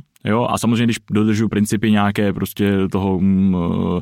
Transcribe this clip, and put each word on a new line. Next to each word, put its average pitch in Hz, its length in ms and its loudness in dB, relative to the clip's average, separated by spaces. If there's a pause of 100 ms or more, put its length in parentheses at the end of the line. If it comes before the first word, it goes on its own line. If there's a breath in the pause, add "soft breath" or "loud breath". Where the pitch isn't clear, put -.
(240)
Jo, 110 260 0
a - 80 -2
samozřejmě, 117 260 0
když 117 120 0 (140)
dodržuju 107 380 2
principy 107 420 0
nějaké 101 420 2
prostě 98 400 -2 (200)
toho, 95 280 0
mm, 95 360 2 (460)